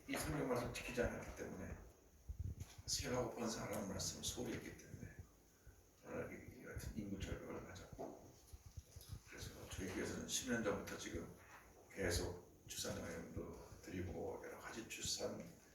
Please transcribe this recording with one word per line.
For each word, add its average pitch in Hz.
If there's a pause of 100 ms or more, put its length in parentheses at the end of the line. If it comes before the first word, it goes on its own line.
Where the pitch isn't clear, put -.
이 -
성경 147
말씀을 120
지키지 -
않았기 -
때문에 90 (1120)
생각하고 -
번성하라는 107
말씀을 -
소홀히 -
했기 -
때문에 - (1000)
오늘 -
이 -
같은 -
인구 202
절벽을 -
맞았고, - (960)
그래서 - (200)
저희 -
교회에서는 -
십 -
년 -
전부터 -
지금 - (640)
계속 87 (200)
출산 -
장려금도 -
드리고 -
여러 -
가지 113
출산 - (280)